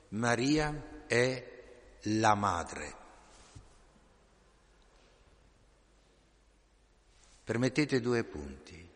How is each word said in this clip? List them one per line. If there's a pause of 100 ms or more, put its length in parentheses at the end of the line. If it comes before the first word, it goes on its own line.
Maria
è (420)
la
madre. (4000)
Permettete
due
punti.